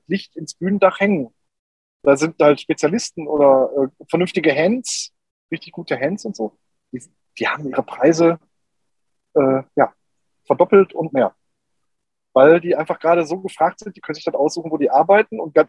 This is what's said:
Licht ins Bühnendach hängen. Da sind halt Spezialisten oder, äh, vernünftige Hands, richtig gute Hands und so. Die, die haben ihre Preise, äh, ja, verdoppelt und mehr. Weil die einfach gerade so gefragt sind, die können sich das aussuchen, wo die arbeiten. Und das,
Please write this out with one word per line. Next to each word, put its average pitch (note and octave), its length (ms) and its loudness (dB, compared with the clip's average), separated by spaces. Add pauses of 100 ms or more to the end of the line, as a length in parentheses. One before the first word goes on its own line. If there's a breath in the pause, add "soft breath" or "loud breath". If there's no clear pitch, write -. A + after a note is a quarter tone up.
Licht - 280 -8
ins D#3+ 200 -14
Bühnendach F#3+ 440 0
hängen. F3+ 300 -2 (760)
Da C#3 140 4
sind D#3 240 -4
halt D3 200 4
Spezialisten D#3 640 -4
oder, C#3 500 2
äh, C#3 320 -4
vernünftige E3+ 460 -2
Hands, G3 580 -4 (380)
richtig E3 220 -12
gute D#3 280 -8
Hands D#3+ 240 -4
und G#3 100 -8
so. - 220 -8 (360)
Die, B2+ 100 -12 (360)
die A2+ 100 -4
haben D3 200 -6
ihre B2+ 140 -6
Preise, E3 560 2 (960)
äh, C3+ 280 2 (120)
ja, C3+ 180 0 (540)
verdoppelt F3+ 480 2
und D#3+ 180 -6
mehr. A#2+ 220 0 (960)
Weil D#3 280 6
die E3+ 160 -4
einfach D#3+ 220 -4
gerade E3+ 280 0
so F3 140 -8
gefragt F3+ 400 -4
sind, G3 140 -16
die - 60 -20
können - 140 -10
sich - 100 -14
das D#3+ 100 -6
aussuchen, D#3 360 -2
wo D#3 80 -4
die C#3 120 0
arbeiten. G3 480 2
Und D#3+ 180 -4
das, D#3+ 120 4